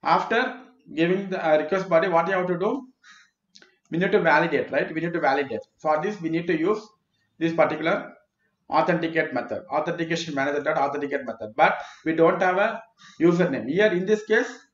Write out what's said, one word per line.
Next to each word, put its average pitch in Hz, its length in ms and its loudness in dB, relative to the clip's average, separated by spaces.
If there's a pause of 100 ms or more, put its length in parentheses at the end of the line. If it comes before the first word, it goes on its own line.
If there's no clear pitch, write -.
After 185 580 0 (340)
giving 180 340 0
the, 175 160 -4
uh, 156 120 4
request 185 320 0
body, 202 180 4
what 170 200 2
you 190 60 0
have 180 140 0
to 180 100 0
do? 233 300 -2 (1000)
We 135 80 -4
need 185 140 0
to 208 100 4
validate, 156 500 2
right? 170 220 -2
We 156 80 -4
need 170 120 -4
to 170 60 -2
validate. 135 400 0 (200)
For 156 220 0
this, 202 200 -4
we 160 80 -4
need 170 180 -4
to 175 100 0
use 196 240 -2 (560)
this 165 160 -2
particular 160 600 -2 (560)
authenticate 165 640 0
method, 110 360 -6
authentication 165 640 -4
manager 143 300 -2
dot 156 140 -2
authenticate 143 480 -4
method. 107 300 -12
But 170 260 4 (240)
we 160 80 0
don't 175 280 4
have 185 160 2
a - 240 0 (380)
username. 156 480 2
Here 190 240 4
in 180 140 -2
this 214 180 0
case 233 260 0 (240)